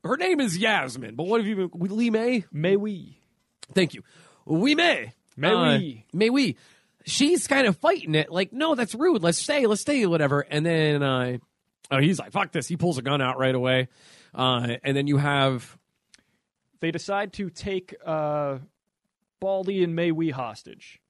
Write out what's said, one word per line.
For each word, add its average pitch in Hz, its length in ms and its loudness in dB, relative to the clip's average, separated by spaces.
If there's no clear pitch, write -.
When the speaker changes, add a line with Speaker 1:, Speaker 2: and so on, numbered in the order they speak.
Speaker 1:
Her 233 140 0
name 359 220 0
is 190 180 0
Yasmin, 131 580 -2
but 147 120 -6
what 226 120 2
have 202 80 -2
you 190 200 -2
been, - 20 -8
Li 233 140 2
Mei? 226 420 0
Speaker 2:
Mei 175 260 2
Wei. 202 400 -6
Speaker 1:
Thank 180 200 2
you. 110 100 -18
Wei 214 300 2
Mei. 240 380 0
Speaker 2:
Mei 147 160 0
Speaker 1:
Uh, 180 100 4
Speaker 2:
Wei. 147 520 2
Speaker 1:
Mei 214 160 2
Wei. 247 260 2
She's 285 420 2
kind 269 200 2
of 185 100 2
fighting 262 380 0
it, 156 160 2
like, 185 220 -2
"No, 302 220 0
that's 233 200 -4
rude. 269 280 2
Let's 165 140 2
stay, 285 280 0
let's 208 160 2
stay," 269 240 0
whatever. 147 360 2
And 151 240 -2
then, 151 380 2
uh, 127 340 -2
oh, 135 80 2
he's 160 200 4
like, 104 120 -12
"Fuck 190 200 -4
this." 151 160 -4
He 175 100 -4
pulls 165 200 0
a 131 40 -6
gun 139 200 0
out 131 160 0
right 131 180 2
away. 127 320 2
Uh, 123 500 0
and 139 120 -2
then 143 120 -2
you 143 100 2
have 139 600 0
Speaker 2:
They 165 120 -2
decide 196 420 -4
to 196 160 -6
take, 185 460 -8
uh, 151 540 -2
Baldy 190 440 0
and 170 120 -2
Mei 170 160 0
Wei 160 180 -2
hostage. - 800 -12